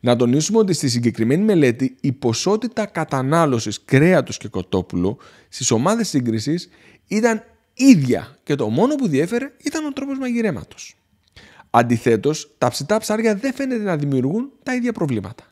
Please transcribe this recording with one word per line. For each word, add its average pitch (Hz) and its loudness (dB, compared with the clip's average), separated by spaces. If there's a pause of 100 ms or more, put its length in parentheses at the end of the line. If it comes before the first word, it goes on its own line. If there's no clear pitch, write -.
Να 123 2
τονίσουμε 139 2
ότι 202 2
στη 147 -2
συγκεκριμένη 120 0
μελέτη 131 2
η 143 -2
ποσότητα 208 -2
κατανάλωσης 139 -2
κρέατος 147 4
και - -14
κοτόπουλου 92 -2 (320)
στις - -4
ομάδες 185 0
σύγκρισης 123 -2 (380)
ήταν 214 0 (300)
ίδια 143 4
και 147 -2
το 131 -2
μόνο 190 2
που 269 -2
διέφερε 185 -2 (120)
ήταν 311 -6
ο 285 -6
τρόπος 277 -8
μαγειρέματος. 233 -6 (760)
Αντιθέτως, 120 0
τα 123 0
ψητά 143 -2
ψάρια 220 -2
δεν 247 -6
φαίνεται 254 -6
να 190 -2
δημιουργούν 143 -2 (120)
τα 254 -4
ίδια 240 -2
προβλήματα. 120 -6